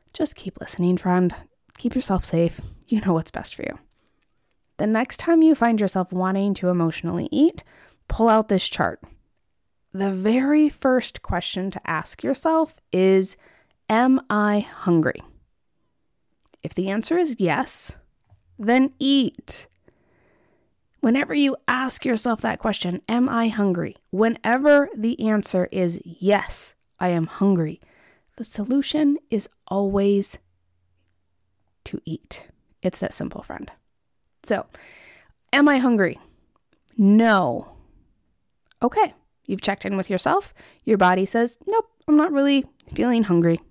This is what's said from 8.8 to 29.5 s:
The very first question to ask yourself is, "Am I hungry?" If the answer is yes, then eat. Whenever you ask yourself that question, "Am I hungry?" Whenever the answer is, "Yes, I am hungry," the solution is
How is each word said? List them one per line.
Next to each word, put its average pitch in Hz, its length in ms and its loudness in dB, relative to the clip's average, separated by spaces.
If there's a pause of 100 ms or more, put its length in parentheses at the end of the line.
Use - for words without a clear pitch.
The 196 180 -2
very 262 560 2
first - 540 -2
question 185 500 -4
to - 180 -10
ask 160 340 -8
yourself 320 520 -2 (160)
is, 190 460 2 (500)
"Am 254 320 4 (100)
I 208 300 2
hungry?" - 640 0 (1400)
If - 120 -12
the 190 160 -4
answer 220 280 -2
is 311 220 -2
yes, - 560 -2 (640)
then 247 400 2
eat. - 680 -2 (1300)
Whenever 262 340 0
you 277 220 2 (120)
ask 254 360 -4
yourself 240 380 -2
that - 180 -4
question, 185 480 -4
"Am 240 220 0
I 233 180 0
hungry?" 196 480 -2 (160)
Whenever 254 840 2
the 220 360 -2
answer 190 420 0
is, 180 320 -2
"Yes, - 680 -4 (260)
I 180 100 0
am 165 180 0
hungry," 185 520 0 (560)
the 233 80 -14
solution 285 760 0 (120)
is 202 180 -4 (200)